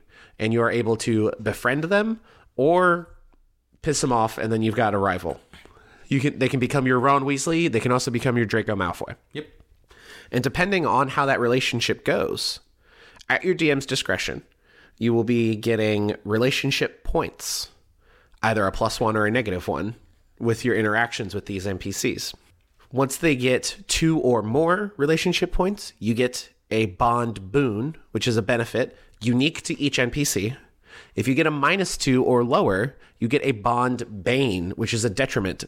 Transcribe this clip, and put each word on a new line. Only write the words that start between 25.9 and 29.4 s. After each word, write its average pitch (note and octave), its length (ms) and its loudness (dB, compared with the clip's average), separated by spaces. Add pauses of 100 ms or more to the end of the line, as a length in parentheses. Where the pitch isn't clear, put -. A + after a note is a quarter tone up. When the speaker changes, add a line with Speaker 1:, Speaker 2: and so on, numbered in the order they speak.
Speaker 1:
you A2+ 160 0
get B2 360 -2 (200)
a A2 160 2
bond A2+ 680 0
boon, C3+ 440 0 (160)
which A2 140 -4
is A#2+ 100 2
a A2+ 60 2
benefit A#2 540 -2 (240)
unique B2 420 0